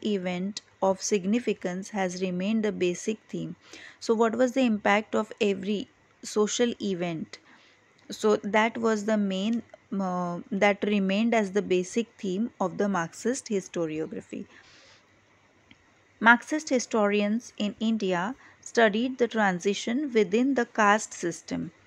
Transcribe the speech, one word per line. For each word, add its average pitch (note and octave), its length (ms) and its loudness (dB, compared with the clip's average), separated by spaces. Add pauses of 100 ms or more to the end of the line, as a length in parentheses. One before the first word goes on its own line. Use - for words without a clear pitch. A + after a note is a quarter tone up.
event F#3 560 -4 (220)
of F#3+ 180 2
significance G3 880 -2
has F#3 320 -4
remained F#3+ 420 -2
the G#3 100 0
basic F3+ 440 -2 (140)
theme. E3 260 -8 (440)
So - 120 -2
what A3+ 240 2
was B3 160 2
the C4 140 2
impact G#3+ 480 0
of A3 260 -2
every G3 480 -2 (340)
social G#3+ 600 0
event? F3 560 -4 (720)
So G#3+ 260 2
that G#3+ 400 0
was A3 300 0
the G#3+ 100 2
main, G3+ 460 -2 (360)
uh, F3+ 420 -2 (100)
that G3+ 340 2
remained G#3 500 2
as G#3 180 2
the G3+ 100 0
basic F3+ 460 0 (100)
theme G3+ 320 -2 (100)
of E3+ 160 -2
the G3 100 0
Marxist G3 640 -4
historiography. F3+ 960 -6 (1800)
Marxist A#3+ 480 4
historians G#3+ 880 0
in G#3 240 -4
India G#3+ 540 -2 (260)
studied A#3 560 2
the A#3+ 100 2
transition A3 840 0
within A3 400 2
the A#3+ 140 0
caste G#3+ 480 2
system. E3+ 580 -6 (140)